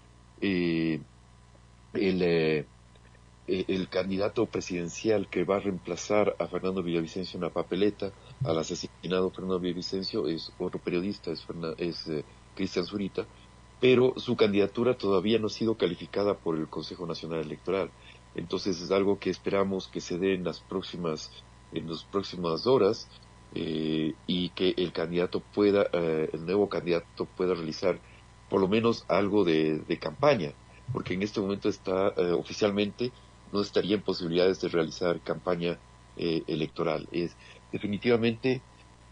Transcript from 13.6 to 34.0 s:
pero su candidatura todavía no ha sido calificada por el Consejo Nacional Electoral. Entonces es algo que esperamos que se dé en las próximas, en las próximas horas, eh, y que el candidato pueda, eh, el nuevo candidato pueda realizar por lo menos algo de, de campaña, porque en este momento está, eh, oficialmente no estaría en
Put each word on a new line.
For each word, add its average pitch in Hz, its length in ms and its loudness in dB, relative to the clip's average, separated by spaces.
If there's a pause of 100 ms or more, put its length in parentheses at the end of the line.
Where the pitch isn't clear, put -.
pero 127 360 8
su 120 200 -2
candidatura 113 600 4
todavía 98 440 4
no 107 80 -2
ha - 20 -8
sido 110 260 0
calificada 95 640 0
por 82 180 0
el 78 120 -2
Consejo 82 360 -8
Nacional 82 360 -6
Electoral. 78 500 -4 (460)
Entonces 87 440 -2
es 87 120 -2
algo 98 260 4
que - 120 -2
esperamos 98 580 0
que - 120 -8
se 90 180 -4
dé 95 160 2
en 90 100 -4
las 80 160 -6
próximas, 85 720 -6 (420)
en 80 180 -6
las 80 140 -8
próximas 90 640 -2
horas, 113 420 4 (460)
eh, 78 600 -2 (120)
y 90 240 -2
que 92 260 0
el 87 160 -2
candidato 87 480 -2
pueda, 101 520 4
eh, 80 400 0
el 80 140 -6
nuevo 98 220 2
candidato 85 560 -2
pueda 92 300 0
realizar 85 440 -2 (500)
por 101 120 2
lo 95 80 4
menos 113 400 2
algo 101 360 4
de, 78 360 2
de 82 180 -4
campaña, 80 540 0 (400)
porque - 220 -4
en 92 80 -2
este 107 180 -2
momento 98 280 0
está, 95 480 0
eh, 90 140 2
oficialmente 104 800 0 (420)
no 101 80 0
estaría 101 360 2
en 95 60 -2